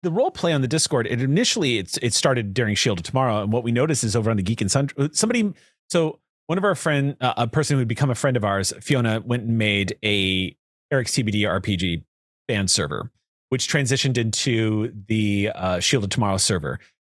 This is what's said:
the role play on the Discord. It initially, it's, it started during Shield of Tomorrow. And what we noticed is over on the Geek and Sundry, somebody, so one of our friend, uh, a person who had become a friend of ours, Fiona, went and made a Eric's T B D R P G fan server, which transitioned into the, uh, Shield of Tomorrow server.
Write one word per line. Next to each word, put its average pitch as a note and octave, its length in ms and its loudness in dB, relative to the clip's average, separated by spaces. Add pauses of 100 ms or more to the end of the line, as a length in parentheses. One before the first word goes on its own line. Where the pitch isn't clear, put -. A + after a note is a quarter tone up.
the F3 100 -2
role C4 200 0
play E3+ 220 -2
on C#3+ 80 2
the B2+ 80 0
Discord. C#3 380 0
It A#2 140 0
initially, C#3+ 560 2
it's, F#2+ 200 -4
it A#2 160 -2
started A#2 400 0
during G#2+ 220 2
Shield G2+ 240 0
of E2 40 -10
Tomorrow. A#2+ 400 0
And G#2+ 80 0
what A#2+ 140 0
we A#2+ 80 0
noticed C3+ 320 0
is G#2 100 -2
over A2+ 160 2
on G#2+ 60 0
the G2 60 -2
Geek A2 180 -2
and G2 100 0
Sundry, C#3 400 0
somebody, A3 420 0 (360)
so D#3+ 300 0 (280)
one E3+ 100 0
of F#3+ 60 -2
our G3+ 120 2
friend, C#3+ 440 0
uh, B2+ 160 0
a A#2+ 120 0
person D3 280 0
who C3+ 40 4
had A#2+ 100 0
become C3 200 0
a B2 60 0
friend C3 220 0
of G#2 80 0
ours, G2 340 0
Fiona, A#2 460 0
went A#2+ 180 -2
and A2+ 140 0
made G2+ 480 2
a F#2+ 500 0 (340)
Eric's C3 220 -2
T C3+ 100 0
B A2 120 0
D G#2 120 2
R F#2+ 140 0
P G2 160 -2
G E2+ 300 -2 (420)
fan G2+ 200 0
server, D2 440 -2 (380)
which C3 180 -2
transitioned C3 500 0
into A2 720 0 (160)
the, G#2 460 0
uh, F2+ 260 -2
Shield G#2 260 0
of G2 40 -4
Tomorrow G2+ 280 0
server. D2+ 420 -2 (240)